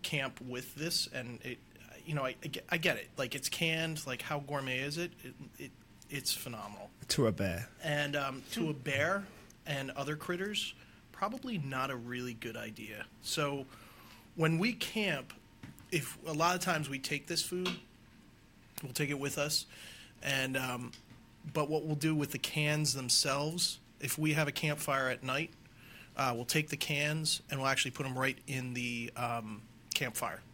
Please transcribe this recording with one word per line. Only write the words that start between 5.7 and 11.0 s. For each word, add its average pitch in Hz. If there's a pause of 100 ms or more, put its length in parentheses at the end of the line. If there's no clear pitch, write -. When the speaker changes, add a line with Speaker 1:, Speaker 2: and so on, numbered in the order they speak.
Speaker 1:
it's 139
phenomenal. 104 (180)
Speaker 2:
To 131
a 110
bear. 95 (140)
Speaker 1:
And, 147
um, 135 (100)
to 160
a -
bear 147 (420)
and 139
other 139
critters, 185 (360)